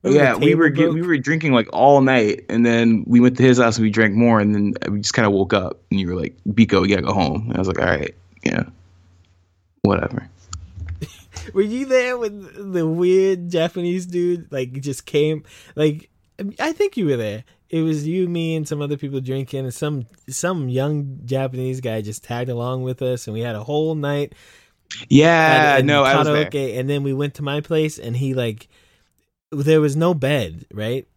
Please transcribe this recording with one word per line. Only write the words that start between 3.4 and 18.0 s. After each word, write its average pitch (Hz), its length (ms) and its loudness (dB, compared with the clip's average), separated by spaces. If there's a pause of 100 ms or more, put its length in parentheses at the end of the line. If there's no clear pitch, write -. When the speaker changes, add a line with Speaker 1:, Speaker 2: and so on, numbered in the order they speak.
Speaker 1:
his 127 160 6
house 117 180 4
and 113 80 0
we 107 60 2
drank 107 240 2
more, 117 260 4
and 104 140 2
then 101 200 0 (180)
we 104 80 -4
just - 140 -6
kinda 110 160 4
woke 95 220 0
up, 92 280 -2 (100)
and 98 100 0
you 92 80 -4
were 90 60 -4
like, 87 220 -6 (120)
"Biko, 104 320 4
we 95 80 0
gotta 98 140 2
go 71 100 -2
home." 90 360 0
And - 80 -4
I - 20 -2
was 95 100 -2
like, - 120 -4
"All - 60 0
right, 80 280 -2 (300)
yeah, - 180 -2 (1200)
whatever." - 520 -2
Speaker 2:
<laughs> - 1200 -16
Were 190 80 2
you 247 240 -4
there 254 320 0
when 202 540 -10
the 170 140 0
weird 180 640 0
Japanese 175 560 -4
dude, 175 460 -4
like, 131 280 -6
just 139 260 -8
came? 151 380 -2 (300)
Like, 156 360 -2 (480)
I 311 140 -2
think 392 240 -2
you 196 100 0
were 135 100 2
there. 110 280 -6 (260)
It 165 120 -2
was 156 240 -2